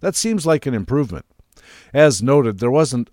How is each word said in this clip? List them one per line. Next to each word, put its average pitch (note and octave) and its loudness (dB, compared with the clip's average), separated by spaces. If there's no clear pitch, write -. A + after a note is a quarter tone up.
That F#3 -4
seems G#3+ -4
like D#3 2
an C3 -2
improvement. G#2+ -4
As C#3 4
noted, A#2+ 2
there A#2+ -2
wasn't B2+ -2